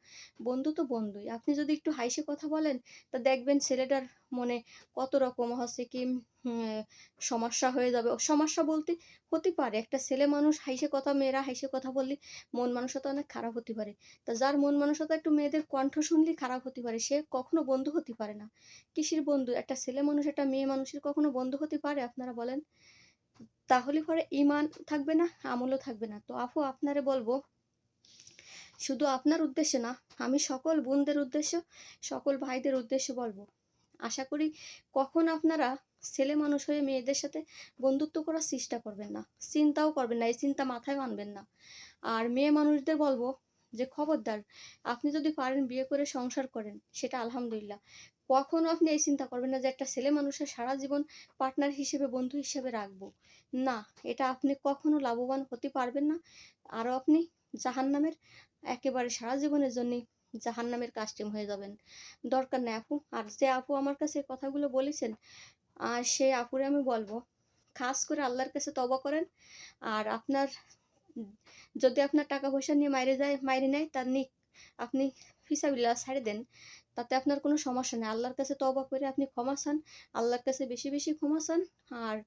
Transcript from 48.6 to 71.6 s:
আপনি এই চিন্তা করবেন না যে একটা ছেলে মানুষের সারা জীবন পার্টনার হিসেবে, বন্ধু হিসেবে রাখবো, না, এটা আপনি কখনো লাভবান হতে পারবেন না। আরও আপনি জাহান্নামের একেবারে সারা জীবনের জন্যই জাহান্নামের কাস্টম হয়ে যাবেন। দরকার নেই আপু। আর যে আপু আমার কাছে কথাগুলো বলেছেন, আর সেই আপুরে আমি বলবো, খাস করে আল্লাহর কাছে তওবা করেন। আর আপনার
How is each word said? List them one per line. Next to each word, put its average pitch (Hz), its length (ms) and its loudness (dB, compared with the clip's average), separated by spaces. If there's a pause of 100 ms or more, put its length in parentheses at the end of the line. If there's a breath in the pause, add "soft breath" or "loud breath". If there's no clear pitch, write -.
আপনি 330 200 4
এই 302 160 4
চিন্তা 285 200 2
করবেন 247 240 -4
না 262 100 0
যে 262 80 2
একটা 262 180 -4
ছেলে 262 240 0
মানুষের 285 360 0
সারা 254 300 -4
জীবন 277 240 -2 (380 loud breath)
পার্টনার 285 340 0
হিসেবে, 277 340 -2
বন্ধু 254 300 -4
হিসেবে 269 340 -4
রাখবো, 196 360 -8 (460 soft breath)
না, 254 240 0 (280)
এটা 240 260 -2
আপনি 269 220 0 (120)
কখনো 285 340 2
লাভবান 254 500 0
হতে 254 200 -6
পারবেন 269 360 0
না। 311 120 2 (540 loud breath)
আরও 226 240 -4
আপনি 302 240 6 (380)
জাহান্নামের 277 580 0 (480 soft breath)
একেবারে 247 480 -2
সারা 233 260 -4
জীবনের 285 360 2
জন্যই 240 300 -2 (340)
জাহান্নামের 233 540 -4
কাস্টম 214 400 -6
হয়ে 208 160 -6
যাবেন। 202 260 -8 (540 loud breath)
দরকার 262 360 0
নেই 226 120 -2
আপু। 226 200 -6 (160)
আর 226 200 -4
যে - 180 2
আপু 262 260 0
আমার 277 220 0
কাছে 302 220 -2 (100)
কথাগুলো 277 400 -2
বলেছেন, 262 440 0 (680 loud breath)
আর 240 240 -2
সেই 262 280 4
আপুরে 262 340 0
আমি 285 160 2
বলবো, 220 340 -2 (600)
খাস 262 280 -2
করে 302 180 0
আল্লাহর 254 320 0
কাছে 285 180 -4
তওবা 262 260 0
করেন। 294 260 -2 (560 loud breath)
আর 214 280 -2
আপনার 269 400 0 (1300 loud breath)